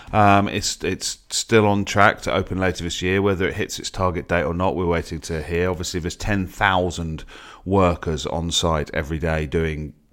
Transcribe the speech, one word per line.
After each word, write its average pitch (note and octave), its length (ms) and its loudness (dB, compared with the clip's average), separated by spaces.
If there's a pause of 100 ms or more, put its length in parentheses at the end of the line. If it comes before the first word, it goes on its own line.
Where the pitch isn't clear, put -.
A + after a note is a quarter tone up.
(140)
Um, G2+ 340 6
it's, - 360 -4
it's - 340 -4 (140)
still A2 340 4
on G2+ 200 2
track - 360 4
to - 140 -2
open F#2+ 240 -2
later F2+ 240 0
this F2 180 -6
year. F#2 220 2
Whether F#2+ 240 0
it D2 80 -4
hits - 240 -6
its - 100 -10
target F2+ 380 -2
date E2+ 160 2
or E2 100 -2
not, F2 220 0
we're F2+ 100 -2
waiting E2 360 -2
to D#2 200 -6
hear. F2 300 -2
Obviously, F2 280 -6
there's E2 160 -6
ten G2+ 300 -2
thousand F2+ 800 0 (420)
workers F2 600 2
on E2 240 -4
site D#2+ 420 0
every D#2 240 -4
day D#2+ 300 -2
doing, D2+ 460 -2 (200)